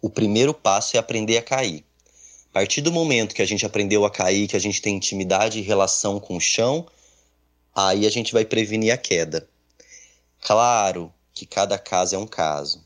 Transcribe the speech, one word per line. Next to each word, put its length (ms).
o 80
primeiro 440
passo 420
é 40
aprender 380
a 40
cair. 420
A 20
partir 280
do 100
momento 420
que 80
a 60
gente 180
aprendeu 400
a 60
cair, 360
que 80
a 40
gente 220
tem 140
intimidade 600
e 60
relação 560
com 180
o 20
chão, 460
aí 320
a 20
gente 220
vai 140
prevenir 480
a 40
queda. 480
Claro 720
que 120
cada 320
caso 380
é 20
um 80
caso. 600